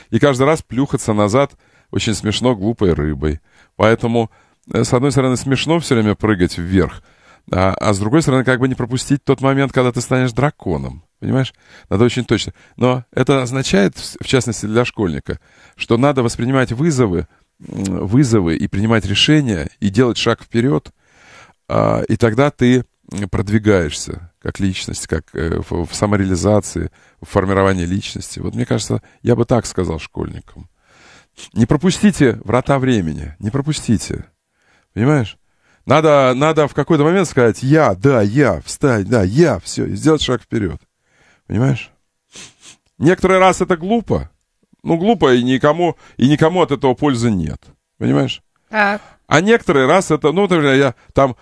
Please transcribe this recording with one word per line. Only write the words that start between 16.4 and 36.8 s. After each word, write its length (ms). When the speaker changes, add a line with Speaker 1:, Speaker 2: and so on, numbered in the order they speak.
Speaker 1:
вызовы, 560
м, 480
вызовы 480
и 120
принимать 380
решения, 640
и 100
делать 280
шаг 240
вперёд, 480
а, 340
и 140
тогда 340
ты, 360
м, 160
продвигаешься 1040
как 180
личность, 460
как, 280
э, 360
в, 160
в 80
самореализации, 960
в 60
формировании 580
личности. 540
Вот 160
мне 100
кажется, 380
я 140
бы 100
так 220
сказал 320
школьникам. 680
Не 140
пропустите 760
врата 360
времени, 580
не 140
пропустите. 760
Понимаешь? 440
Надо, 500
надо 340
в 40
какой-то 300